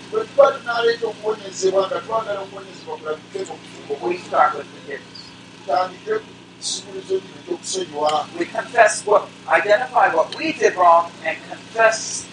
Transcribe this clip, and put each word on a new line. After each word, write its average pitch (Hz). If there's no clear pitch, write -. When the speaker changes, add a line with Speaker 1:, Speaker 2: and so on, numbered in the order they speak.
Speaker 1:
bwe 220
tuba 277
tunaleeta 233
okuwonyezebwa, 190
nga 180
twagala 214
okuwonyezebwa 190
kulabike 156
mu 165
bufumbo -
Speaker 2:
we 175
Speaker 1:
bwaffe, -
Speaker 2:
start 156
with 139
forgiveness. -
Speaker 1:
tutandike 370
ku -
kisumuluzo -
kino -
ky'okusonyiwa. 156
Speaker 2:
We 170
confess 214
what, -
identify 190
what 156
we 320
did 208
wrong 175
and 160
confess -